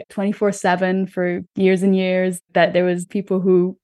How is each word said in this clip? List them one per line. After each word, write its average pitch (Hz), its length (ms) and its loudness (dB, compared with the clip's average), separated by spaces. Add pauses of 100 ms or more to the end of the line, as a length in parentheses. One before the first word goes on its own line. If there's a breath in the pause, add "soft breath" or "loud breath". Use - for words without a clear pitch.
(100)
twenty-four 202 420 -2
seven 185 560 0
for 180 320 -4 (160)
years 190 260 2
and 196 140 2
years, 185 440 -2 (140)
that 175 200 4
there 180 100 2
was 180 200 -2
people 190 360 -4
who 185 440 2